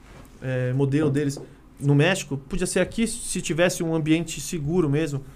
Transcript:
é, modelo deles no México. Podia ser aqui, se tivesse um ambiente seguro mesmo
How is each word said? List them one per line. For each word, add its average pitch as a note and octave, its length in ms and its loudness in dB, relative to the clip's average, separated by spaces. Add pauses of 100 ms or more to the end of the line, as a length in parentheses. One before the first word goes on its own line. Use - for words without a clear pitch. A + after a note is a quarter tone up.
(400)
é, B2+ 320 -2
modelo C#3 380 2
deles C#3 320 -2 (380)
no C#3+ 160 4
México. D#3 420 2
Podia - 300 -4
ser F#3+ 120 0
aqui, A3 280 0
se - 340 -6
tivesse F3+ 420 2
um E3 120 0
ambiente D#3+ 440 0
seguro D#3+ 480 0
mesmo C#3+ 360 0 (120)